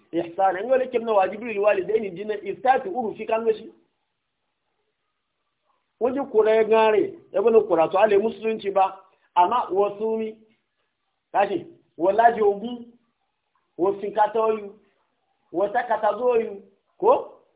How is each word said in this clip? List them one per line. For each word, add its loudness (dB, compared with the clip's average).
ihsana. -2
Ngo 2
le -2
kemna -4
wajibu 0
lil -6
walidaini 0
dina -10
istatu -2
urufi -6
kan -2
shi. -12
Wọ́n -4
kura 2
ya 4
gare, 2
ya 0
bani 6
kura 2
to 0
ale 4
musulunci -4
ba, 0
amma 2
wasu 0
mi, -8
kashi, 0
wala 4
ji -4
ogun, -2
wo 2
fin -8
kata 2
oyu, -2
wo -2
ta -2
kata 0
zo -4
oyu, -2
ko? 2